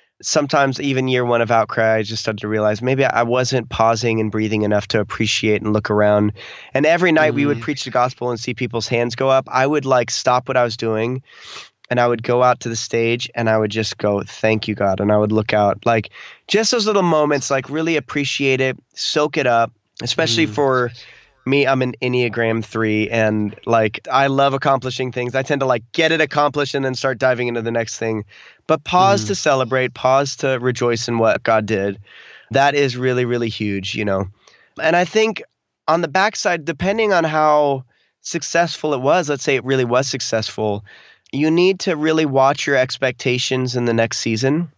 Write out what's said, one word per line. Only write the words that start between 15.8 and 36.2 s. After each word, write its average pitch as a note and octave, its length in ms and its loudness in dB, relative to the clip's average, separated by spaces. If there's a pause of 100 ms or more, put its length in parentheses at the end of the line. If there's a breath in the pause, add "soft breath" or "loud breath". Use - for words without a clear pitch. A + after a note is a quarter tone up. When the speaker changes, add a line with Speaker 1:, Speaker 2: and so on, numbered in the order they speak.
Speaker 1:
like, A2+ 240 0 (380 loud breath)
just G#3+ 240 0
those A3 160 0
little G3+ 160 2
moments, D3+ 480 2
like, C3+ 180 -2
really D#3+ 280 -2
appreciate C3+ 640 -2
it, C3 160 -2 (180)
soak D3+ 420 -2
it C#3 100 0
up, A#2 240 2 (300)
especially D#3+ 460 0
Speaker 2:
Mm. G#2+ 40 -8
Speaker 1:
for B2+ 400 0 (560 loud breath)
me, C#3 200 2
I'm C3 160 2
an B2 180 -2
Enneagram A#2 640 0
three, G#2+ 420 0
and, G#2+ 480 0 (120)
like, A2+ 320 2 (120)
I C3+ 160 4
love C#3 280 2
accomplishing C3 560 -2
things. B2 240 -6
I C3 80 0
tend C#3+ 180 -2
to, C3+ 60 0
like, A#2 240 0
get D#3+ 200 2
it D#3+ 80 0
accomplished D3 540 0
and C#3 100 -2
then C3 120 -2
start B2+ 240 -4
diving B2 300 0
into A#2 120 -4
the A2+ 80 -4
next A#2 300 -4
thing. A2 260 -4 (400 loud breath)
But D#3 180 -2
pause G3 420 2
Speaker 2:
Mm. - 20 -6
Speaker 1:
to G3+ 80 -4
celebrate, C3 580 0
pause C#3 440 0
to C3+ 220 -2
rejoice A#2+ 480 0
in A#2 120 -2
what A2+ 240 2
God A2 240 2
did. G2+ 320 -2 (500 loud breath)
That C#3 240 2
is C3+ 240 0
really, B2 280 0
really A#2+ 240 -2
huge, G2 440 -4
you A2 120 -4
know? F#2+ 200 0 (560 soft breath)
And D#3+ 140 2
I F3+ 100 2
think A3 380 0 (440)
on E3 140 2
the E3+ 60 -2
backside, F3+ 580 -2